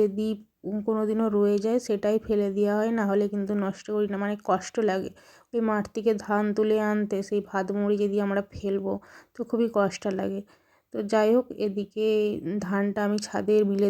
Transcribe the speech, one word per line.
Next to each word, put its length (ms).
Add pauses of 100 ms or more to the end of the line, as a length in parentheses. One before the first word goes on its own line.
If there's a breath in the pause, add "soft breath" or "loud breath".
যদি 280 (580)
কোনো 200
দিনও 200 (100)
রয়ে 280
যায় 220
সেটাই 300 (100)
ফেলে 300
দেওয়া 200
হয়, 220
না 120
হলে 180
কিন্তু 240 (120)
নষ্ট 300
করি 160
না। 140
মানে 100 (140)
কষ্ট 260 (160)
লাগে 200 (420 loud breath)
ওই 160
মাঠ 160 (100)
থেকে 160 (140)
ধান 200 (100)
তুলে 220 (140)
আনতে, 320
সেই 260
ভাত 240
মুড়ি 320
যদি 160
আমরা 220 (120)
ফেলবো 380 (400 loud breath)
তো 80 (100)
খুবই 240
কষ্ট 300 (140)
লাগে। 220 (540 soft breath)
তো 40 (140)
যাই 200
হোক, 140 (180)
এদিকে 420 (600)
ধানটা 380
আমি 220
ছাদে 280 (100)
মিলে 260